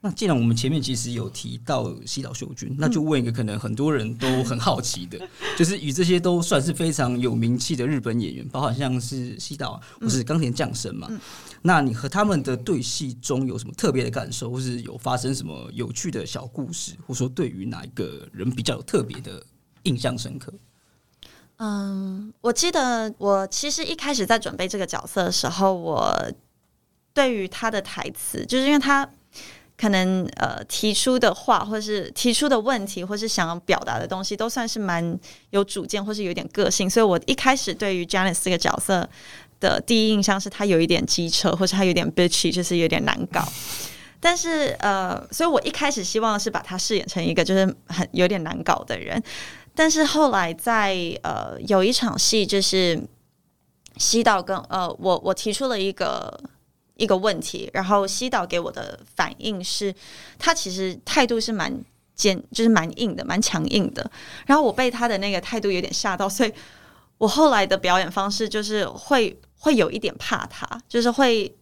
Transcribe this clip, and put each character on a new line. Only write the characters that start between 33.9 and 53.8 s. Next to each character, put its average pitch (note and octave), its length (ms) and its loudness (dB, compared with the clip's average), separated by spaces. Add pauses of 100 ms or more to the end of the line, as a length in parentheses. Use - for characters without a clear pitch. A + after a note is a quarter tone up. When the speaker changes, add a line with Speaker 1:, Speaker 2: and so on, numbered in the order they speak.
Speaker 2:
的 - 80 -4
东 F#3 160 -6
西， G3 140 -6
都 A3 120 -2
算 A#3 180 -4
是 A3+ 120 -4
蛮 F3 400 -2 (320)
有 G3+ 140 2
主 G3 200 -8
见， G3+ 200 -4
或 G#3+ 100 -4
是 G#3 80 -4
有 F3 100 -2
点 E3+ 200 -6
个 G3 180 2
性， F#3+ 180 2
所 A3+ 120 4
以 A3+ 40 8
我 F3+ 220 4
一 - 80 4
开 C4 220 2
始 G3+ 180 -4
对 G3 220 -2
于 F3 80 -2
Janice F#3 380 0
这 F#3 80 0
个 F3 80 2
角 - 200 2
色 F3+ 300 0 (520)
的 - 200 2
第 A3 260 4
一 G#3+ 40 4
印 G#3 120 4
象 G3 180 2
是 G3 80 -8
他 G3+ 160 -4
有 F3+ 160 6
一 E3+ 60 4
点 E3 200 2
机 E3+ 220 0
车， - 240 2
或 F#3 140 2
是 F#3 80 0
他 F#3+ 100 4
有 F3+ 80 4
点 E3+ 200 2
bitchy， F3 400 2
就 F3+ 100 0
是 F3 140 0
有 E3 100 4
点 - 180 2
难 - 280 0
搞。 F3+ 120 2 (760)
但 E4+ 160 2
是， E4 440 0
呃， F#3+ 520 0
所 E4 140 0
以 - 20 4
我 D4+ 140 4
一 - 80 -4
开 C#4+ 200 0
始 A#3 120 -4
希 G3+ 180 -2
望 G#3+ 180 0
是 G#3+ 120 -2
把 - 100 -4
他 - 180 -10
饰 G#3+ 180 0
演 - 100 -2
成 E3+ 180 -4
一 E3 100 2
个 E3 100 4
就 F#3+ 100 2
是 F#3+ 220 4 (100)
很， F3 260 -2
有 F3+ 140 4
点 F#3 160 0
难 E3+ 220 -6
搞 - 180 2
的 - 160 -6
人， - 240 -4 (540)
但 D#4+ 120 6
是 D#4 160 4
后 D4 260 4
来 F3+ 240 0
在， G#3 420 2 (260)
呃， - 340 -6 (120)
有 F#3+ 160 6
一 A3+ 80 4
场 G3+ 260 0
戏， G#3+ 260 4
就 G3 160 0
是 F#3 400 2 (960)